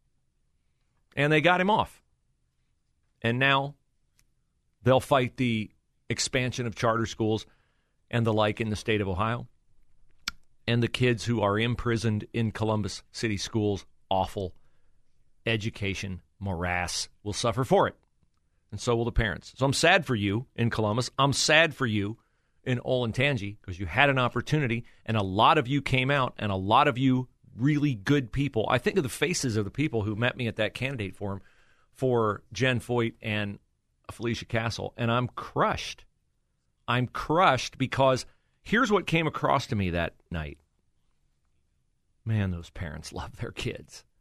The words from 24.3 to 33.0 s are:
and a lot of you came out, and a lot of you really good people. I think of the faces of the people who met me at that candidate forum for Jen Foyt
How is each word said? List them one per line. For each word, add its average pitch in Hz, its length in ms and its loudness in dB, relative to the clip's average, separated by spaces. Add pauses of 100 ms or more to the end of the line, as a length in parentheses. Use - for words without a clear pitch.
and 110 100 -2
a 107 80 2
lot 110 340 6
of 123 100 2
you 139 140 0
came 131 280 0
out, 139 280 2
and 104 140 -2
a 95 60 0
lot 110 300 6
of 120 100 0
you 127 320 2 (260)
really 143 400 2
good 123 380 0
people. 131 340 -2
I 127 120 2
think - 180 0
of 156 60 2
the - 60 -6
faces 143 460 -2
of 107 80 0
the 95 80 -8
people 120 300 -2
who 104 140 -4
met 120 200 -2
me 120 120 -4
at 101 100 -6
that 104 160 -2
candidate 120 420 -6
forum 98 260 -8 (520)
for 117 580 0
Jen 123 280 0
Foyt 117 420 -2